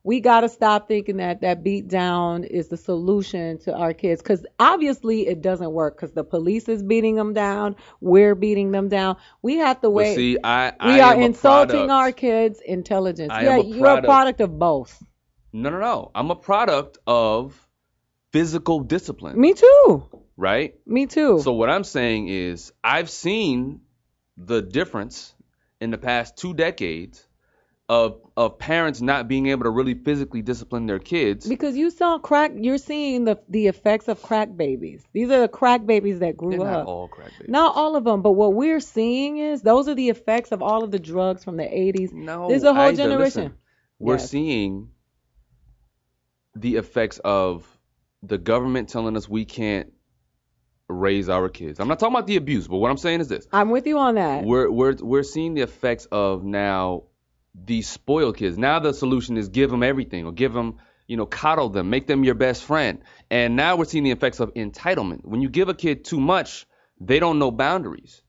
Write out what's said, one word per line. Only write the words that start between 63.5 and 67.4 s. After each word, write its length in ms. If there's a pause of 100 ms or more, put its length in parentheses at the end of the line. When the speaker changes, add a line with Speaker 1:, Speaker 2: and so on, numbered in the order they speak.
Speaker 2:
now 200
we're 100
seeing 180
the 80
effects 280
of 160
entitlement. 720
When 160
you 80
give 200
a 40
kid 320
too 140
much, 460 (340)
they 200
don't 200
know 120